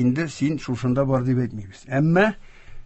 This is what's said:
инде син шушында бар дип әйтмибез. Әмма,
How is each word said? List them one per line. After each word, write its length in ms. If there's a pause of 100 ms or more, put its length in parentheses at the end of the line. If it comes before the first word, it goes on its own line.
инде 280
син 280
шушында 480
бар 180
дип 200
әйтмибез. 420
Әмма, 480 (520)